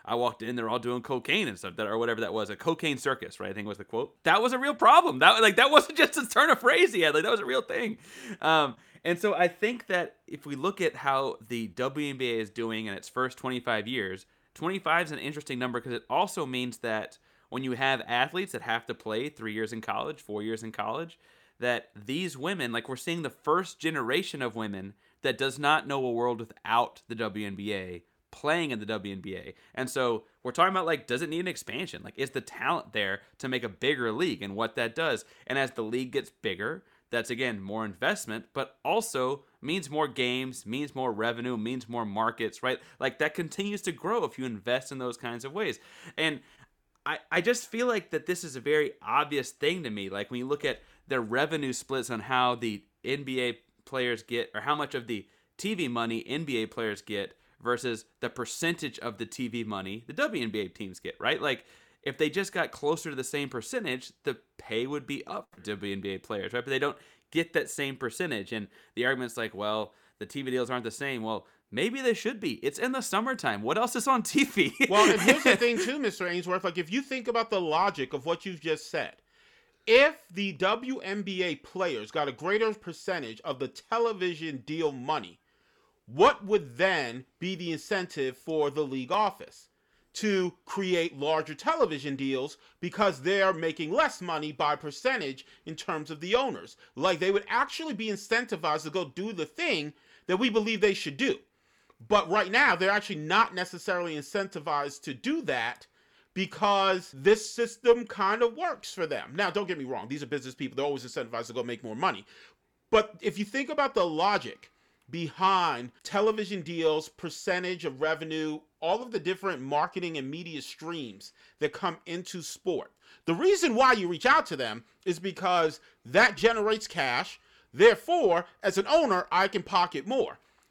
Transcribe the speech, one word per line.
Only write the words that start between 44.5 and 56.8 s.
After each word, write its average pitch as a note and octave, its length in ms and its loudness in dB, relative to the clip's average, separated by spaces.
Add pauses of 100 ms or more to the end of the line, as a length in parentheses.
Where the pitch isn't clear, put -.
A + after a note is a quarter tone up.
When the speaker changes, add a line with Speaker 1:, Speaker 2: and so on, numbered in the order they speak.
Speaker 1:
in C3+ 60 -10
those B2 180 -6
kinds A#2+ 280 -8
of C3+ 80 -10
ways. F3 260 -4 (400)
And D#3+ 220 0 (680)
I, D3+ 140 -4 (100)
I E3+ 100 2
just A#3 300 0
feel A#3 160 0
like A3 240 0
that D#3 160 -4
this F3 180 -2
is C3+ 120 -10
a B2+ 40 -10
very D3 400 2
obvious C#3 520 0
thing E3 320 -2
to A#2+ 60 -6
me. G2 200 -6
Like, G2+ 200 -6
when B2 80 -6
you B2+ 80 -6
look C#3+ 200 -2
at B2+ 160 -4 (240)
their C3 160 0
revenue C#3 500 0
splits B2+ 380 -4
on A2+ 100 -4
how B2+ 360 2
the A2 260 -4 (220)
N C#3 200 -4
B C3 160 -2
A A#2+ 180 -2 (260)
players A#2+ 380 -2
get, A#2 320 -4
or G#2+ 80 -6
how C#3+ 120 0
much D3 200 -4
of B2 120 -6
the A2 200 -6 (320)
T G#3+ 160 -2
V E3+ 140 -2
money A#2 380 -2
N D3+ 180 -4
B C#3 180 -2
A A2 40 -2
players G#2+ 360 -4